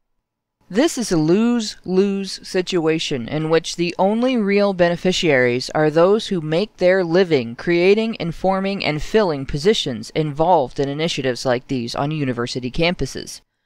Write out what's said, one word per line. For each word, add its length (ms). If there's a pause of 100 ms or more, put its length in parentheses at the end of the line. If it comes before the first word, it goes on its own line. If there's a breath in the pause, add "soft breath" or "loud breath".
(680)
This 300
is 140
a 40
lose-lose 1300
situation 840
in 200
which 280
the 220
only 380
real 380
beneficiaries 960
are 180
those 380
who 140
make 380
their 260
living 500
creating, 640
informing, 680
and 160
filling 460
positions 640
involved 720
in 80
initiatives 580
like 220
these 260
on 160
university 600
campuses. 680 (260)